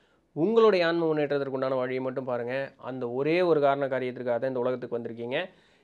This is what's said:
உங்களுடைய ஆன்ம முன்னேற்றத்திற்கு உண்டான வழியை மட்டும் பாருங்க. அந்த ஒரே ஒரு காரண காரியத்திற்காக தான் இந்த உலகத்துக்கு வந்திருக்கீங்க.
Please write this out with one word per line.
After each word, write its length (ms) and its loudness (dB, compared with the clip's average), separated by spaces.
உங்களுடைய 540 4
ஆன்ம 200 2
முன்னேற்றத்திற்கு 520 0
உண்டான 160 -2
வழியை 280 -2
மட்டும் 220 -6
பாருங்க. 520 -4
அந்த 340 -8
ஒரே 320 0
ஒரு 180 4
காரண 260 2
காரியத்திற்காக 520 -2
தான் 140 -2
இந்த 80 -2
உலகத்துக்கு 380 -2
வந்திருக்கீங்க. 400 -6